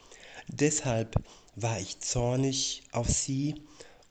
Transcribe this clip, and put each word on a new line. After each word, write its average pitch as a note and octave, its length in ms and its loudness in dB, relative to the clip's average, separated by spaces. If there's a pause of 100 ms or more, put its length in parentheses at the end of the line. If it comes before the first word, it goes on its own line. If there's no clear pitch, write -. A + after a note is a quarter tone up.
(480)
"Deshalb A#2+ 680 2 (400)
war A2 240 0
ich - 200 -8
zornig C3 840 0 (100)
auf A#2+ 160 0
sie C#3+ 540 0 (480)